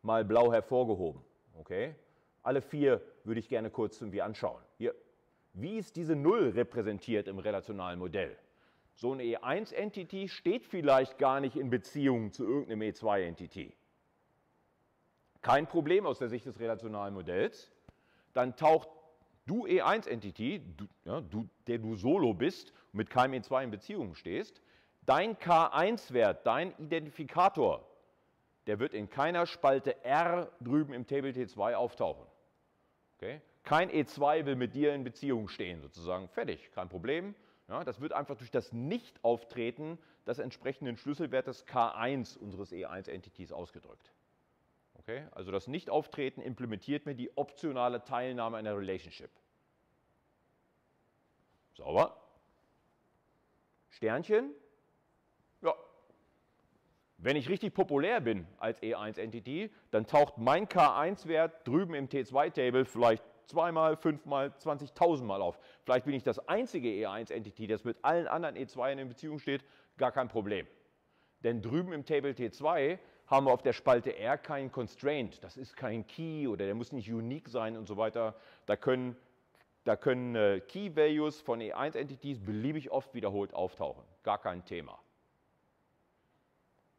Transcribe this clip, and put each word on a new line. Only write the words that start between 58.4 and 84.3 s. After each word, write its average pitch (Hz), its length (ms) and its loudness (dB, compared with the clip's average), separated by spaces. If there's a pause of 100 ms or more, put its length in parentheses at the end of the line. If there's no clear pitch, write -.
als 117 220 -4
E 110 140 -2
eins 107 220 -8
Entity, 117 520 -8 (220)
dann 110 160 2
taucht 147 300 6
mein 143 320 2
K 147 280 6
eins 170 300 -2
Wert 160 400 0
drüben 165 280 2
im 139 120 -4
T 135 160 -2
zwei 139 260 0
Table 127 360 2
vielleicht 117 380 4 (220)
zweimal, 160 500 2
fünfmal, 143 640 -2
zwanzigtausendmal 139 840 0
auf. 87 160 -2 (280)
Vielleicht 127 180 4
bin 143 100 -4
ich 127 100 -4
das - 260 -2
einzige 185 400 -2
E 104 160 -2
eins 104 260 -8
Entity, 107 340 -8
das 104 200 -2
mit 120 180 -4
allen 160 240 2
anderen 156 300 -4
E 123 100 -6
zwei 131 240 -4
in 135 160 -8
Beziehung 151 320 -12
steht, 135 240 -4 (320)
gar 127 160 2
kein 127 160 -2
Problem. 104 400 -2 (760)
Denn 117 180 0
drüben 165 320 -2
im 147 100 -8
Table 139 320 0
T 120 160 -4
zwei 156 480 0 (260)
haben 139 200 6
wir 131 80 8
auf 127 80 4
der 120 120 4
Spalte 123 440 4
R 117 200 0
keinen 139 340 -8
Constraint. 127 720 -4
Das 95 120 -18
ist 131 220 -16
kein 113 300 -4
Key 156 400 -6
oder 101 180 -2
der 101 100 -2
muss 117 160 -8
nicht 110 180 -8
unique 117 380 -6
sein 113 300 -4
und 107 100 -10
so 104 80 -8
weiter. 110 400 0 (300)
Da 104 100 2
können, 127 400 0 (680)
da 110 100 4
können, 123 400 0
äh, 101 320 4
Key 190 280 -8
Values 151 440 2
von 117 220 -4
E 107 100 -6
eins 147 240 -4
Entities 139 480 -8
beliebig 127 480 -4
oft - 220 -2
wiederholt 101 400 -2
auftauchen. 82 500 -4 (200)
Gar 104 160 0